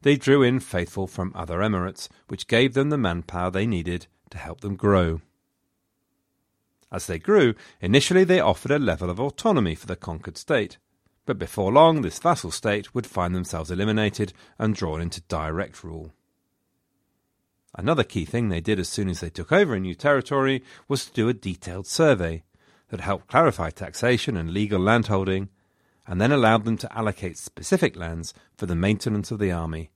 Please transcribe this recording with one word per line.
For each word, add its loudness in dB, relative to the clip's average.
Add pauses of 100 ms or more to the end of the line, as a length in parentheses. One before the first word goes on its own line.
they 4
drew 4
in 4
faithful -4
from -6
other -6
emirates, -2 (200)
which -10
gave 2
them 0
the -2
manpower -2
they -2
needed -4 (240)
to -14
help -14
them -6
grow. 2 (1700)
As -8
they -6
grew, 4 (260)
initially 4
they 4
offered 0
a 2
level -2
of -6
autonomy 0
for -18
the -6
conquered -12
state, -2 (480)
but -4
before -2
long 8
this -4
vassal 0
state -4
would -4
find 0
themselves -6
eliminated 0 (280)
and 0
drawn -4
into -6
direct -6
rule. -14 (1600)
Another 2
key -4
thing -2
they -2
did 0
as -4
soon -4
as -6
they -8
took -6
over 4
a -2
new -6
territory 0 (240)
was -4
to -20
do 2
a 2
detailed -8
survey 2 (460)
that -10
helped -4
clarify 2
taxation -2
and -4
legal 0
landholding, 2 (560)
and -2
then 4
allowed 4
them -2
to -10
allocate -6
specific -2
lands -8 (200)
for -8
the 0
maintenance 0
of -6
the 0
army -6